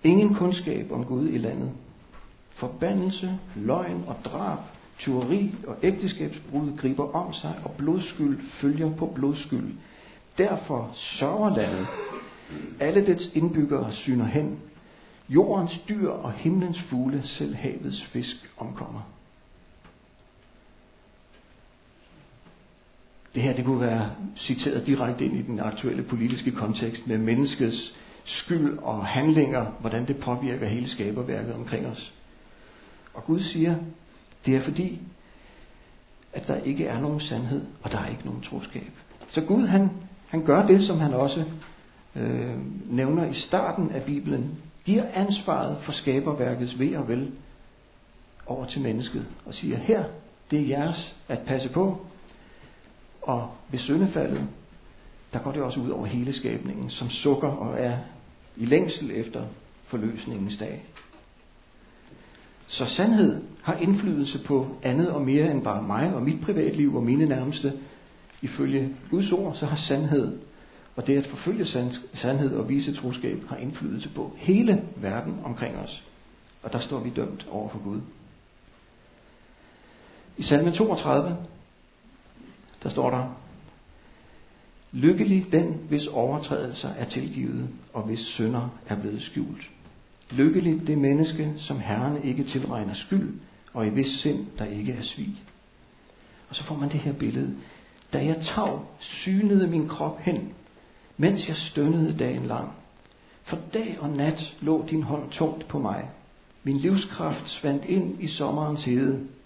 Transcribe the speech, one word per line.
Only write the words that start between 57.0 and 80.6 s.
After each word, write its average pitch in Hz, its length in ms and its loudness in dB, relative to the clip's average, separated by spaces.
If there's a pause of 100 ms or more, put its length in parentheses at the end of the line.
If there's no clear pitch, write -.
sukker 143 380 2
og 123 320 -4
er 123 180 0 (580)
i 113 80 -4
længsel 151 460 2
efter 104 340 -6 (400)
forløsningens 104 720 -4
dag. - 280 -8 (1800)
Så - 200 -4
sandhed 196 560 6 (200)
har 160 120 0
indflydelse 170 640 2
på 131 440 0
andet 147 280 2
og 147 120 -2
mere 147 280 4
end 139 120 2
bare 104 200 0
mig 120 320 0
og 120 80 -2
mit 143 180 0
privatliv 151 560 2
og 123 60 0
mine 135 240 4
nærmeste. 139 460 0 (720)
Ifølge 135 520 0 (160)
Guds 190 220 2
ord, 180 220 0
så - 120 -4
har - 100 0
sandhed, 143 640 2 (580)
og 127 100 -4
det 139 120 6
at 139 80 0
forfølge 196 380 -2
sand-, 123 300 -2 (200)
sandhed 131 420 2
og 107 120 -2
vise 139 260 0
troskab, - 540 -4
har - 80 -8
indflydelse 139 520 -6
på - 280 -8
hele 202 480 6 (120)
verden 104 480 -4
omkring 113 320 -6
os. - 280 -10 (580)
Og 113 100 -10
der 123 60 -2
står 131 220 -4
vi 123 100 -4
dømt - 400 -4
over 104 180 -6
for 107 100 -10
Gud. 101 220 -6 (2250)
I - 60 -8
salme 160 300 4